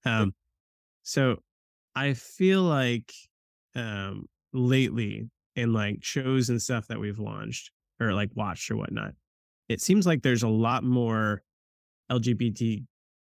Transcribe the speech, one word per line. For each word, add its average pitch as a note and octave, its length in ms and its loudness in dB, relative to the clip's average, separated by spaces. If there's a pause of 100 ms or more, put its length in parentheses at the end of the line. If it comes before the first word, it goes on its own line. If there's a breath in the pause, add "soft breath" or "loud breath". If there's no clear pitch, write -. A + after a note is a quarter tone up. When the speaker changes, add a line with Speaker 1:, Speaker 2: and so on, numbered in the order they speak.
Speaker 1:
Um, A2 300 2 (680)
Speaker 2:
Sure. C3 320 2
Speaker 1:
so - 80 -10 (540)
I C#3 180 0
feel F#3+ 480 2
like, C3 500 0 (640)
um, G2+ 520 -6 (260)
lately A#2+ 760 0 (280)
in, A#2 160 0
like, G#2 300 0
shows C3 480 0
and A#2+ 100 0
stuff A#2 280 -4
that A2 100 -8
we've G#2 220 -6
launched G#2+ 500 -10 (300)
or, A2+ 120 2
like, G2+ 220 0
watched G2 380 -6
or A2 40 -2
whatnot, G#1 360 -6 (560)
it A2+ 120 -2
seems F#3+ 240 4
like E3 180 2
there's A#2+ 200 4
a A#2 60 2
lot A2+ 340 2
more A2+ 600 0 (680)
L B2 80 2
G A#2+ 140 2
B A#2 180 0
T A2 360 -4 (360)